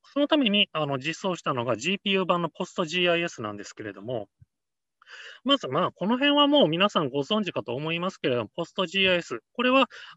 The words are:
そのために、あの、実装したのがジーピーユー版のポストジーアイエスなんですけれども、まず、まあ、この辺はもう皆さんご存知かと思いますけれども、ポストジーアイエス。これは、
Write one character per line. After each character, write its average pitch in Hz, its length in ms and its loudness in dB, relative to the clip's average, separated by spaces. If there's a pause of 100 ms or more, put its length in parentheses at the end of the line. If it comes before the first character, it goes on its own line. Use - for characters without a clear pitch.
(120)
そ - 60 -2
の 294 80 4
た 320 100 4
め 254 140 2
に、 202 220 2
あ 156 120 0
の、 139 140 -2
実 151 240 -6
装 185 140 -2
し - 60 -16
た 151 120 -2
の 120 100 0
が 120 120 0
ジ 143 160 -2
ー 202 100 -2
ピ 202 80 -2
ー 190 40 2
ユ 190 80 2
ー 180 40 -2
版 175 160 2
の 165 60 -2
ポ - 160 -8
ス - 100 -10
ト 185 100 -2
ジ 170 180 -2
ー 175 100 4
ア 170 40 4
イ 170 60 0
エ 170 60 -4
ス - 120 -12
な 107 120 -6
ん 104 40 -10
で 101 60 -12
す - 100 -16
け 110 120 -14
れ 101 80 -8
ど 98 100 -16
も、 110 240 -6 (1200)
ま 277 140 2
ず、 151 100 -8
ま 151 160 0
あ、 139 80 -2
こ 180 160 -6
の 233 60 2
辺 285 180 2
は 285 160 4
も 285 160 6
う 165 40 4
皆 175 200 2
さ 196 140 0
ん 139 60 -2
ご 139 120 -2
存 208 240 -2
知 175 80 -6
か 127 100 -4
と 120 140 -6
思 156 160 -4
い 170 80 -4
ま 185 100 -4
す - 80 -14
け 156 120 -2
れ 123 40 2
ど 120 80 0
も、 101 140 -8
ポ 170 80 -4
ス - 100 -12
ト 185 120 -2
ジ 190 160 0
ー 185 100 4
ア - 20 4
イ 175 40 2
エ 170 40 -2
ス。 117 160 -8 (140)
こ 240 100 -4
れ 254 80 2
は、 262 180 4 (280)